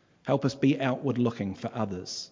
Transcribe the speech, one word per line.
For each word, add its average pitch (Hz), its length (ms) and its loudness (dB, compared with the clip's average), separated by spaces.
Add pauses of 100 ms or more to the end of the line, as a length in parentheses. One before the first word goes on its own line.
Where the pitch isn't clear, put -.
(260)
Help 139 180 2
us 131 100 2
be - 260 4
outward 131 380 0
looking 107 360 0
for - 200 -8
others 101 580 -6